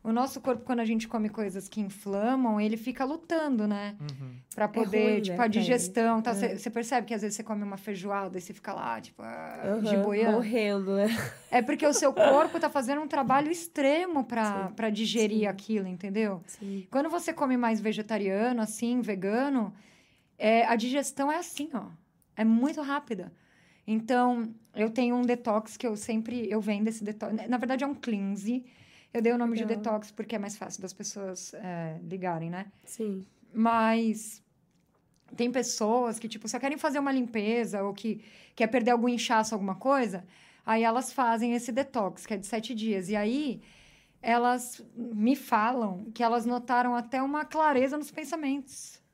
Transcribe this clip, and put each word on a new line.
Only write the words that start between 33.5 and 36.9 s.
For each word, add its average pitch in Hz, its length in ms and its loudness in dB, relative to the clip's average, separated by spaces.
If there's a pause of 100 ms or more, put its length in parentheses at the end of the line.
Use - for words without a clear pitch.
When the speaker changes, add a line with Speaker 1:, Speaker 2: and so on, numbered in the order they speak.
Speaker 1:
Mas 226 880 2 (920)
tem 240 160 0
pessoas 233 640 0
que, 226 100 -8
tipo, 220 200 -10
só 233 100 -4
querem 277 200 -2
fazer 294 200 0